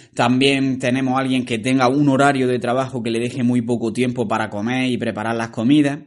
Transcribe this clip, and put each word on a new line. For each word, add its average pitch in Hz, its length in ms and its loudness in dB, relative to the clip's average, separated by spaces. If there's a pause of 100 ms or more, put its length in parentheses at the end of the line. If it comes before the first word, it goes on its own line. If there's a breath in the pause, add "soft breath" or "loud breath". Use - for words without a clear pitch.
(160 loud breath)
También 131 640 0
tenemos 131 380 -2
a - 20 0
alguien 131 240 -2
que 120 160 -4
tenga 127 300 2
un 147 180 2
horario 135 400 2
de 127 100 0
trabajo 123 460 -2
que 117 80 -2
le 113 80 0
deje 123 240 -2
muy 123 180 2
poco 113 300 -2
tiempo 123 380 -2
para 110 200 -2
comer 123 400 -2
y 123 80 0
preparar 113 380 -4
las 117 140 -4
comidas. 139 580 2